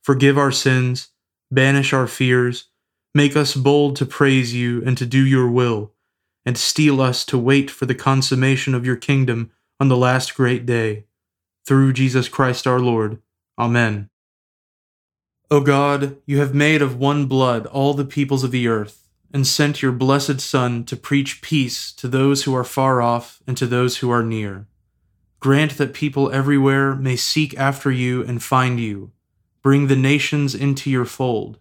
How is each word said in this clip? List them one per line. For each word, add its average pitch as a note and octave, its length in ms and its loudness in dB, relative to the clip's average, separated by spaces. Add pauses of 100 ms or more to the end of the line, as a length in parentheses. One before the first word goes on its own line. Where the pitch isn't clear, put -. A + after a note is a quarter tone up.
Forgive C#3 340 4
our C#3 140 2
sins, B2+ 560 -2 (420)
banish C3+ 440 2
our B2+ 140 0
fears, B2 580 0 (500)
make C#3+ 200 4
us D3 200 0
bold C#3 400 2
to C3+ 100 -2
praise C3 480 2
you A#2+ 320 -2
and C3 100 0
to B2+ 100 -6
do C3+ 200 2
your C3 240 2
will, A#2 420 0 (540)
and B2+ 100 -2
steel C#3+ 460 2
us B2+ 240 0
to - 100 -4
wait C3+ 360 2
for - 160 -6
the C3 80 -2
consummation C3 800 0
of B2 100 -4
your B2+ 100 -2
kingdom B2 540 -2 (300)
on C#3 80 2
the B2+ 100 4
last B2+ 380 0
great A#2+ 320 0
day. A2 380 -4 (600)
Through C3+ 280 4
Jesus C3 360 0
Christ B2+ 380 -2
our B2+ 120 2
Lord. A2+ 400 -2 (380)
Amen. A#2 520 0 (1400)
O D3 120 4
God, C#3+ 560 0 (100)
you C#3 120 0
have C#3 140 -2
made D3 300 2
of B2+ 160 -4
one C#3+ 260 0
blood B2+ 400 0
all C#3 300 0
the C#3 100 -4
peoples C#3 380 -2
of B2 80 -4
the B2 160 -2
earth, G#2+ 420 -4 (240)
and C3+ 140 0
sent D3 340 0
your C3+ 100 0
blessed C3+ 480 0
Son B2 460 -2
to - 100 -10
preach - 460 -4
peace C3+ 520 -4
to - 140 -10
those C3+ 360 2
who C3 120 -2
are B2 80 -2
far C3 380 0
off A#2 460 -2
and B2+ 100 -4
to C3 80 -2
those B2 320 0
who B2 140 -2
are A#2+ 120 2
near. G#2 440 -8 (720)
Grant C#3 380 2
that C#3 160 -2
people C#3 380 -2
everywhere C3+ 600 2
may C3+ 220 -4
seek C#3+ 420 -2
after C3+ 340 -2
you B2+ 320 -2
and A#2+ 200 -6
find B2+ 360 0
you. G2+ 320 -8 (520)
Bring C#3 240 4
the C3+ 80 4
nations C#3+ 580 0
into C#3 380 -4
your B2 140 0
fold. A2+ 560 -6